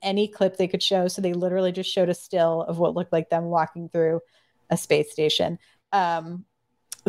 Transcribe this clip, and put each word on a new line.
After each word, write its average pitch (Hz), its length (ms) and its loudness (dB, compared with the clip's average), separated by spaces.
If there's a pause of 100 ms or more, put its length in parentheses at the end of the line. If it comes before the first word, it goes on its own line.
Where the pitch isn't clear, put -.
any 202 260 0
clip 190 300 0
they 185 100 2
could 185 140 -2
show. 185 260 2
So 190 140 -4
they 180 120 0
literally 180 400 0
just 185 180 -6
showed 180 180 2
a 170 60 0
still 165 480 0
of 165 160 -4
what 170 160 2
looked 180 180 -4
like 165 160 0
them 170 160 0
walking 170 440 -2
through 165 320 0 (500)
a 170 60 0
space 151 340 0
station. 156 480 0 (320)
Um, 170 540 -2 (640)